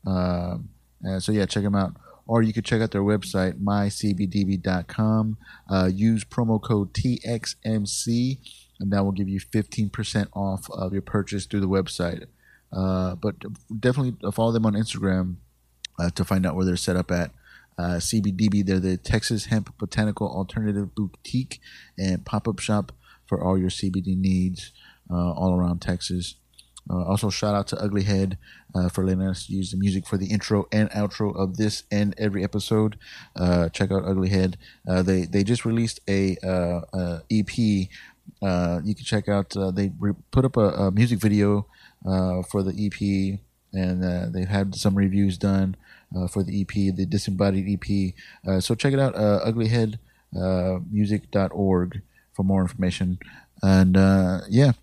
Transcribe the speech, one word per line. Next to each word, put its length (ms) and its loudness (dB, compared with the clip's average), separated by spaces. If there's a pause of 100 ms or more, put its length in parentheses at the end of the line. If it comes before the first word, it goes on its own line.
Um, 640 -2 (320)
and 200 -4
so 80 -4
yeah, 140 2
check 180 -2
'em 120 0
out. 200 0 (320)
Or 160 2
you 100 2
could 120 -4
check 160 0
out 100 0
their 120 0
website, 580 0
my 300 0
C 240 -2
B 120 0
D 160 0
B 140 0
dot 320 -2
com. 480 0 (340)
Uh, 220 4
use 320 2
promo 360 0
code 340 -2
T 300 0
X 400 -6
M 200 0
C, 560 -2 (400)
and 100 -2
that 140 2
will 80 0
give 160 -2
you 100 -2
fifteen 520 -2
percent 420 -4
off 380 -4
of 240 -6
your 80 -2
purchase 420 -4
through 160 -2
the 80 0
website. 560 -2 (480)
Uh, 420 0
but 220 -6 (420)
definitely 380 0 (160)
follow 180 2
them 140 2
on 80 4
Instagram, 640 0 (640)
uh, 100 0
to 140 -2
find 220 0
out 100 -2
where 80 0
they're 120 2
set 200 -2
up 140 -2
at. 200 0 (460)
Uh, 240 -2
C 200 0
B 120 0
D 160 2
B, 140 2
they're 180 2
the 160 0
Texas 500 -2
Hemp 300 -2
Botanical 520 -2
Alternative 680 -4
Boutique 680 -4 (380)
and 260 -2
pop-up 340 -4
shop 340 -2 (340)
for 160 -2
all 160 2
your 120 2
C 200 -4
B 100 -2
D 140 -2
needs, 580 0 (380)
uh, 220 0
all 220 0
around 260 0
Texas. 540 -4 (560)
Uh, 140 -2
also, 260 0
shout 240 -2
out 140 0
to 120 -6
Ugly 220 0
Head, 340 0 (380)
uh, 140 2
for 160 -2
letting 180 2
us 260 -4
use 220 -4
the 60 -4
music 280 0
for 120 -4
the 100 -2
intro 460 0
and 180 2
outro 460 -2
of 200 -2
this 360 -2
and 260 2
every 240 0
episode. 560 0 (380)
Uh, 320 4
check 240 -2
out 120 0
Ugly 260 0
Head. 280 2 (280)
Uh, 140 2
they, 220 2
they 220 0
just 200 0
released 440 -2
a, 360 2
uh, 360 0 (120)
uh, 360 -4
E 160 2
P. 440 0 (540)
Uh, 400 0
you 140 -2
can 80 -16
check 240 -2
out, 280 -2
uh, 140 -2
they 300 -2
re-, 120 0 (200)
put 120 4
up 120 0
a, 140 4
a 200 0
music 300 2
video, 480 4 (360)
uh, 380 0
for 220 -2
the 80 -2
E 180 -2
P 480 -2 (340)
and, 320 0
uh, 240 -2
they've 200 -4
had 260 0
some 220 0
reviews 420 2
done, 380 2 (400)
uh, 100 -2
for 160 -2
the 100 -2
E 120 0
P, 260 0
the 160 -2
Disembodied 600 0
E 80 0
P. 380 -2 (300)
Uh, 140 2
so 160 0
check 180 0
it 60 2
out, 160 2
uh, 300 4
ugly 240 0
head, 320 0 (360)
uh, 440 0 (100)
music 400 0
dot 240 0
org 480 0 (300)
for 100 -4
more 200 4
information. 580 -2 (420)
And, 340 6
uh, 440 6 (100)
yeah. 220 6 (100)